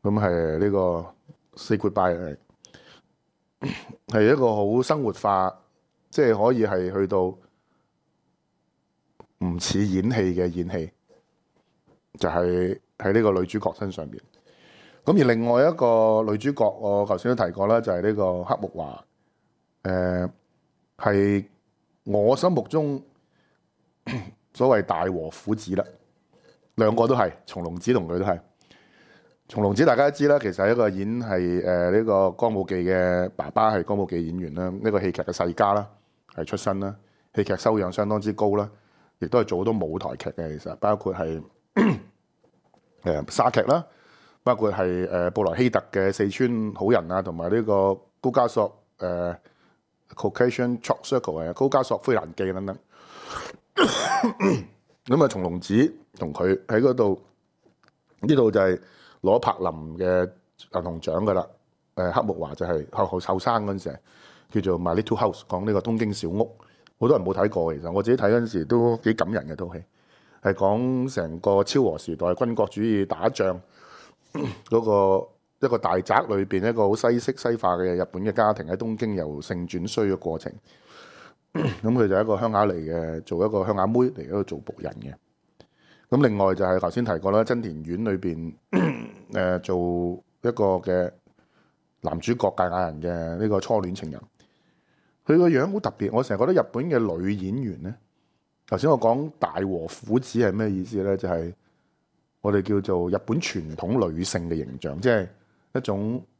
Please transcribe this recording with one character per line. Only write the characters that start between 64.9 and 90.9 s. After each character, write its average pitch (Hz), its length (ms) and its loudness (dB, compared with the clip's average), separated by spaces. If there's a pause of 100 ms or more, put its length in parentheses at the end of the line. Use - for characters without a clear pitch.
Little 110 220 0
House》 98 300 0
講 92 180 -4
呢 107 80 0
個 98 60 2
東 113 180 -2
京 107 160 -2
小 85 160 -6
屋。 110 260 -2 (440)
好 113 80 2
多 139 100 6
人 90 80 -2
冇 95 80 0
睇 98 160 2
過， 82 240 -2
其 73 80 -8
實 85 100 -8
我 98 120 0
自 117 120 4
己 120 60 -2
睇 101 80 4
嗰 117 120 4
陣 117 40 -2
時 98 200 -4
都 117 320 2
幾 113 180 0
感 90 160 -2
人 78 160 -4
嘅 78 80 -10
套 87 180 -10
戲， 87 100 -12 (600)
係 98 100 2
講 127 600 0
成 82 260 -6
個 98 240 2
昭 135 200 2
和 80 140 0
時 82 180 -8
代 85 120 -2
軍 117 260 0
國 107 140 0
主 104 140 -6
義 107 240 2
打 95 240 -4
仗， 92 300 -2 (720)
<clears throat> - 360 -8
嗰 113 120 2
個 98 460 2 (380)
一 123 40 0
個 117 80 2
大 92 220 0
宅 104 280 2
裏 107 80 0 (100)
邊 98 240 0
一 117 40 0
個 107 160 2
好 107 60 2
西 120 220 2
式 127 180 -2
西 117 200 -2
化 90 200 0
嘅 90 200 0
日 90 160 -2
本 92 120 -6
嘅 107 80 0
家 107 220 2
庭 80 140 -6
喺 90 80 -2
東 110 220 -4
京 110 180 -2
由 76 260 -6
盛 87 260 -6
轉 90 200 -6
衰 107 180 0
嘅 95 120 0
過 80 200 -6
程。 - 160 -10 (1000)
<clears throat> - 0 -
咁 147 280 -2 (100)
佢 120 160 2
就 95 80 2
係 104 80 4
一 - 20 2
個 107 100 2
鄉 110 160 -2
下 104 140 2
嚟 98 80 0
嘅， 80 480 -4
做 90 240 -2
一 107 40 0
個 107 100 -2
鄉 98 160 0
下 95 100 2
妹 113 140 0
嚟 127 260 0
嗰 71 60 -10
度 101 120 -2
做 78 160 -8
僕 - 220 -12
人 - 200 -10
嘅。 69 120 -12 (960)
咁 139 160 6
另 104 120 2
外 95 180 4
就 95 80 0
係 92 160 2
頭 87 100 0
先 120 140 -2
提 98 140 0
過 95 140 0
啦， 110 120 4
真 120 180 -2
田 78 220 -8
院 90 220 -4
裏 110 60 0
邊， 82 420 -4 (180)
<clears throat> 107 600 -4
呃， 90 260 0
做 90 180 -2 (640)
一 120 100 -2
個 107 120 -2 (140)
嘅 90 340 0 (880)